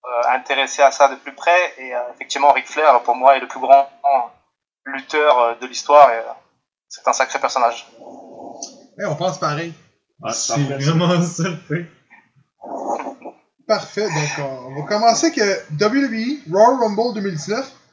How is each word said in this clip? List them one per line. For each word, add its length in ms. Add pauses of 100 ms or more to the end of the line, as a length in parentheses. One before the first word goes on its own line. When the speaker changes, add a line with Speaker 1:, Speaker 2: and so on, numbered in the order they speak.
Speaker 1:
euh, 280
intéressé 500
à 100
ça 180
de 80
plus 180
près. 440
Et, 160
euh, 60 (140)
effectivement, 380
Ric 140
Flair, 360
pour 120
moi, 220
est 40
le 60
plus 140
grand 300 (960)
lutteur, 520
euh, 180
de 100
l'histoire. 440
Et, 60
euh, 160 (560)
c'est 180
un 60
sacré 260
personnage. 480 (1120)
Speaker 2:
Eh, 60
on 100
pense 240
pareil. 360 (460)
Speaker 3:
Ouais, 120
Speaker 4:
C'est 220
Speaker 3:
parfait. 300
Speaker 4:
vraiment 380
ça, 200
le 140
fait. 300 (1800)
Speaker 2:
Parfait. 400
Donc, 300
on, 300
on 120
va 80
commencer 380
avec, 120
euh, 220 (120)
W 340
W 180 (240)
E 20
Royal 300
Rumble 340
deux 60
mille 160
dix-neuf. 340 (220)